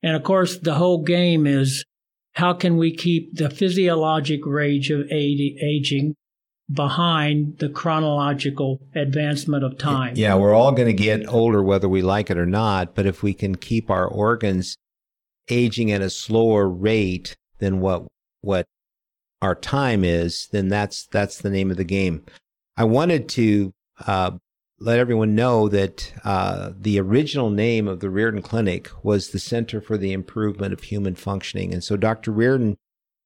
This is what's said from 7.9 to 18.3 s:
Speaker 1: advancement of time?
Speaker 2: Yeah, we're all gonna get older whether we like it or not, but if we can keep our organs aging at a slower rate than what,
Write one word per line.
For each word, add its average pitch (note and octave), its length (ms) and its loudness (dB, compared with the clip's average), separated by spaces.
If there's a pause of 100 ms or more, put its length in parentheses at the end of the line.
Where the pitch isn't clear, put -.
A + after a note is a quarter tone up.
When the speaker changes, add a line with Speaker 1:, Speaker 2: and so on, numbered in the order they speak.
Speaker 1:
advancement D3 720 -2
of C3 140 -6
time? C3 380 -2
Speaker 2:
Yeah, G#2+ 180 2
we're G2+ 200 6
all B2+ 180 6
gonna A#2+ 200 2
get G#2+ 360 0
older A2+ 340 4
whether G2 260 4
we F#2 140 2
like F#2+ 280 0
it F2+ 60 0
or F2 100 0
not, F#2+ 480 0
but G2 120 0
if F#2+ 160 -2
we G2+ 100 0
can G2 220 -2
keep A2 360 -4
our F#2 160 2
organs G2+ 680 -2 (720)
aging A#2+ 440 2
at G2+ 100 0
a F#2+ 80 -2
slower A2 580 2
rate F#2 680 -2 (220)
than F#2+ 220 0
what, F#2 260 -2 (360)